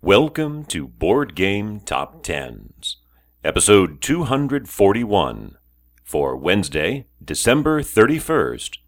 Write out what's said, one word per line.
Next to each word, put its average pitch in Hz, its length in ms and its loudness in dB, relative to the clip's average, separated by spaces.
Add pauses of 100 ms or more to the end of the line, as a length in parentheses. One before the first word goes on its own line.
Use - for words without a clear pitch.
Welcome 151 600 2
to 73 220 -8
Board 113 480 0
Game 101 440 -2
Top - 440 -6
Tens, 62 760 -10 (460)
episode 92 580 4
two 165 220 -2
hundred 135 440 -4
forty-one, 98 880 0 (460)
for 69 320 -4
Wednesday, 82 720 -2 (180)
December 147 600 0
thirty-first 123 1040 0